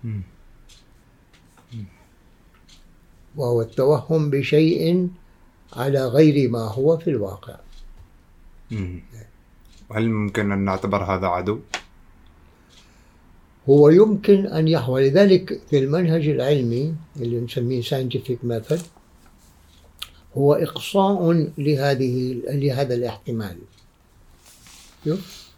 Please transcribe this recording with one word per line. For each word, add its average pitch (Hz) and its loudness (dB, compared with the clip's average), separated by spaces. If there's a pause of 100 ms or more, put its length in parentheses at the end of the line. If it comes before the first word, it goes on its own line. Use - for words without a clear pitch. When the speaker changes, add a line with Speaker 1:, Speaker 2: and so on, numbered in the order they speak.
Speaker 1:
مم. 107 -8 (1500)
مم. 110 -14 (1500)
Speaker 2:
وهو 120 0
التوهم 147 0
بشيء 160 0 (640)
على 131 -2
غير 139 4
ما 117 -4
هو 131 0
في 160 -4
الواقع. 101 -8 (1120)
Speaker 1:
مم. 90 -8 (880)
هل 113 -2
ممكن 104 -2
أن 98 0
نعتبر 98 -2
هذا 95 -2
عدو؟ 90 -2 (2000)
Speaker 2:
هو 147 10
يمكن 196 6
أن 160 0
يحوى، 135 2
لذلك 185 4
في 147 2
المنهج 160 0
العلمي 135 0 (200)
اللي 120 -6
نسميه 120 -4
scientific 127 -6
method 117 -4 (1600)
هو 143 4
إقصاء 175 0 (100)
لهذه، 131 -2
لهذا 135 -2
الاحتمال. 113 -6 (1500)
شوف؟ - -8